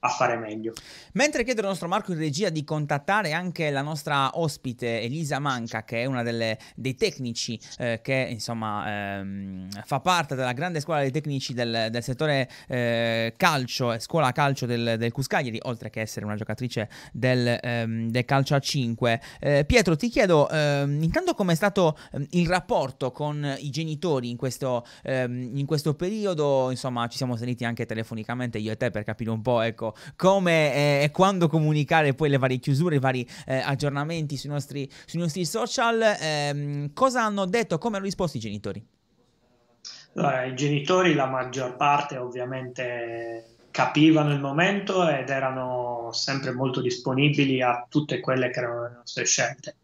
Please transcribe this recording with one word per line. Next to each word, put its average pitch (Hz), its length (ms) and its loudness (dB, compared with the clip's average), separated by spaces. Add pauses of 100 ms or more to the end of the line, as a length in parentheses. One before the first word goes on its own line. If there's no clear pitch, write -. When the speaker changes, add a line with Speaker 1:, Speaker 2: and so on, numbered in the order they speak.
Speaker 1:
a 123 40 2
fare 120 260 0
meglio. 110 380 -6 (400)
Speaker 2:
Mentre 277 320 2
chiedo 220 160 -2
al 196 60 -2
nostro 185 200 -4
Marco 190 240 -2
in 170 60 -2
regia 156 320 -2
di 156 160 -4
contattare 151 680 -2
anche 165 380 -2
la 139 120 -2
nostra 143 560 -2
ospite 123 640 -2
Elisa 139 400 -4
Manca, 117 460 -4
che 117 160 -4
è 123 40 0
una 127 180 -2
delle, 113 340 -2 (180)
dei 127 200 -4
tecnici, 123 640 -4 (200)
eh, 117 260 -2
che 131 260 0
insomma, 104 920 -4
ehm, 98 500 -8 (160)
fa 135 160 -2
parte 170 340 0
della 127 160 0
grande 156 300 -4
squadra 147 220 0
dei 135 100 0
tecnici 143 400 -4
del, 117 360 0
del 117 140 -4
settore, 135 460 0 (180)
eh, 117 680 0
calcio 131 560 2
e 113 60 -4
scuola 143 340 2
calcio 139 320 0
del, 117 320 0
del 117 160 0
Cus 135 140 -4
Cagliari, 127 340 -2
oltre 117 280 -8
che 110 120 -8
essere 107 240 -6
una 104 100 -4
giocatrice 107 540 -4 (240)
del, 120 480 2
ehm, 113 480 -2
del 120 160 0
calcio 139 300 2
a 139 40 6
cinque. 117 640 0 (180)
Eh, 143 240 4
Pietro, 180 320 4
ti 233 140 -2
chiedo, 180 400 6
ehm, 143 520 0
intanto 311 320 2
com'è 180 220 2
stato, 190 420 4 (140)
ehm, 143 200 -6
il 170 180 2
rapporto 165 640 0
con 147 460 -4
i 143 100 -6
genitori 147 600 -2
in 120 60 -6
questo, 123 500 -4 (180)
ehm, 127 520 -2
in 139 100 -2
questo 147 280 0
periodo. 156 800 0
Insomma, 120 360 -2
ci 117 80 -8
siamo 123 220 -2
sentiti 120 260 -4
anche 117 220 -2
telefonicamente 113 720 -4
io 107 160 -2
e - 20 -4
te 120 160 0
per 104 140 -4
capire 113 240 -4
un 110 120 0
po', 120 200 4
ecco, 113 300 -2 (240)
come, 170 580 4
eh, 143 300 4
e 147 80 2
quando 185 360 4
comunicare 151 680 4
poi 156 140 2
le 139 80 4
varie 127 200 2
chiusure, 147 380 2
i 139 40 6
vari, 127 280 0 (180)
eh, 131 120 0
aggiornamenti 143 800 -2
sui 139 120 -8
nostri, 139 400 -6 (160)
sui - 140 -6
nostri 170 260 0
social. 226 560 0 (180)
Ehm, 143 760 -2
cosa 247 300 2
hanno 202 220 0
detto, 185 320 0
come 208 200 -2
hanno 196 80 -4
risposto 180 320 -2
i - 20 -4
genitori? 104 440 -8 (1300)
Speaker 1:
Allora, 135 300 0
i 131 100 -6
genitori, 147 580 2
la 139 140 2
maggior 127 480 -4
parte 143 420 2
ovviamente 123 1300 -8 (200)
capivano 147 600 6
il 143 80 2
momento 180 680 2
ed 135 220 0
erano 127 840 -2
sempre 135 400 -4
molto 127 300 0
disponibili 135 800 2
a 123 280 0
tutte 147 300 0
quelle 127 300 0
che 123 100 -6
erano 120 240 -4
le 120 120 -10
nostre 120 300 -8
scelte. - 580 -2